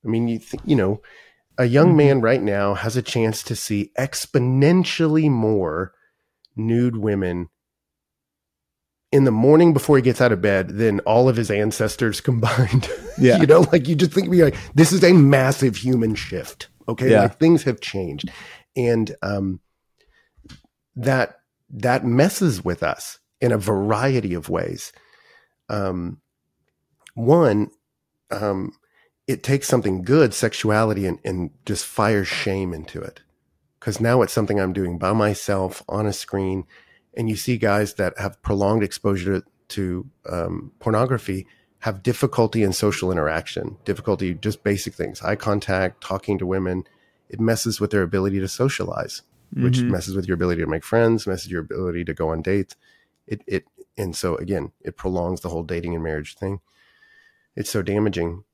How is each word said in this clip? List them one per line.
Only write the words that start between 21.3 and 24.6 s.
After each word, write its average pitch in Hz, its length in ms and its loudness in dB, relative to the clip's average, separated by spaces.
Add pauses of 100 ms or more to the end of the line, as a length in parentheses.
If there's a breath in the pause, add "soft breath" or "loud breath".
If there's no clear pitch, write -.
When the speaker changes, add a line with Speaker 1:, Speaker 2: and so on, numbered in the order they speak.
Speaker 1:
that 123 340 0
messes 127 600 2
with 87 180 -2
us - 360 -6 (220)
in 120 120 2
a 110 60 0
variety 104 760 0
of 82 140 -8
ways. 85 440 -6 (760 soft breath)